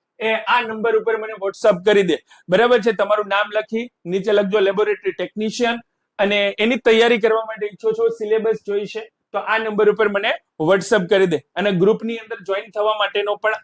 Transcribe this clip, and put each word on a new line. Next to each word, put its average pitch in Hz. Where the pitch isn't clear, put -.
એ 220
આ 220
નંબર 220
ઉપર 220
મને 220
WhatsApp 196
કરી 202
દે. 170
બરાબર 226
છે? 220
તમારું 208
નામ 208
લખી 226
નીચે 190
લખજો 202
લેબોરેટરી 196
ટેકનિશિયન 220
અને 202
એની 226
તૈયારી 233
કરવા 220
માટે 220
ઈચ્છો 214
છો, 226
સિલેબસ 220
જોઈ 208
છે, 220
તો 208
આ 208
નંબર 214
ઉપર 208
મને 208
WhatsApp 185
કરી 190
દે. 165
અને 196
ગ્રુપની 214
અંદર 220
જોઈન 202
થવા 214
માટેનો 208
પણ 214